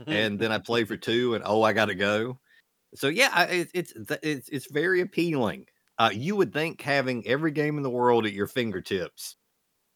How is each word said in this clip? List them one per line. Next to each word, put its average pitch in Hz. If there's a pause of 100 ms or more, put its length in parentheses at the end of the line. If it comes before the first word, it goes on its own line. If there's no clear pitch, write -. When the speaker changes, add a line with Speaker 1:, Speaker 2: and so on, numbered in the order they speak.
Speaker 1:
<laughs> -
Speaker 2:
and 107
then 113
I 107
play 117
for 107
two, 120
and, 104
oh, 104
I 110
gotta 104
go. 107 (560)
So, -
yeah, 226
I, 175
it, 170
it's, 175
th-, 113
it's, 151
it's 135
very 175
appealing. 139 (320)
Uh, 110
you 143
would 175
think 156
having 131
every 147
game 147
in 147
the 135
world 123
at 104
your 98
fingertips, 95 (600)